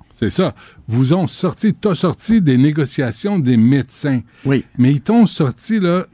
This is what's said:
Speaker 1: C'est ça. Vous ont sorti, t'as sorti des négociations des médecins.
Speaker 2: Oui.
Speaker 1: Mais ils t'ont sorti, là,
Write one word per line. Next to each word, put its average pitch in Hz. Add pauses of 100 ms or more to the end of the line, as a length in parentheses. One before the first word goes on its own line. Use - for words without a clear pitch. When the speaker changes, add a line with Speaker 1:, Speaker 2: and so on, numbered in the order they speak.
(120)
Speaker 1:
C'est -
ça. 180 (340)
Vous 127
ont 175
sorti, 185
t'as 202
sorti 208
des 139
négociations 151
des 127
médecins. 127 (240)
Speaker 2:
Oui. 135 (120)
Speaker 1:
Mais 127
ils 143
t'ont 226
sorti, 175
là, 180